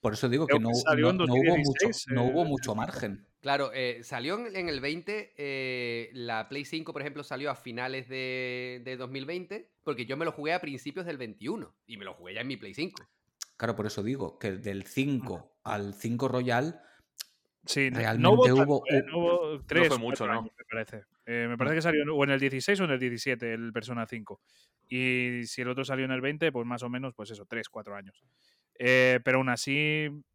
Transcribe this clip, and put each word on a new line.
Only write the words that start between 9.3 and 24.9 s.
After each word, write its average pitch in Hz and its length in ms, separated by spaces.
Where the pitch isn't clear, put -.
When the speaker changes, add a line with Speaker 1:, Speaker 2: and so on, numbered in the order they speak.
Speaker 3:
porque 127 220
yo 135 120
me 165 80
lo 156 80
jugué 151 200
a 180 80
principios 147 440
del 160 120
veintiuno 117 580
y 113 120
me 98 80
lo 92 100
jugué 90 200
ya 113 60
en 127 60
mi 131 100
Play 98 160
cinco. - 360
Speaker 1:
Claro, - 180
por 107 100
eso 104 180
digo 113 360
que 104 140
del 98 300
cinco 131 800
Speaker 2:
Ujú. - 0
Speaker 1:
al 101 300
cinco 120 340
Royal 127 540
Speaker 2:
Sí, 139 260
no, 113 120
no 165 160
Speaker 1:
realmente - 20
Speaker 2:
hubo 240 180
tanto, 139 200
Speaker 1:
hubo 139 200
Speaker 2:
¿eh? 139 100
Speaker 1:
un 139 40
Speaker 2:
No 160 140
hubo 170 500
Speaker 4:
No 165 160
Speaker 2:
tres, - 0
Speaker 4:
fue 135 120
mucho, 117 300
Speaker 2:
cuatro - 20
Speaker 4:
¿no? 113 120
Speaker 2:
años, 110 160
me - 120
parece. - 360
Eh, 117 240
me 120 80
Speaker 1:
No. - 0
Speaker 2:
parece 139 200
que 160 40
salió 156 220
o 139 120
en 139 60
el 135 80
dieciséis 139 420
o - 40
en 151 60
el 131 80
diecisiete, 120 540
el 113 180
Persona 117 340
cinco. 107 360
Y 127 560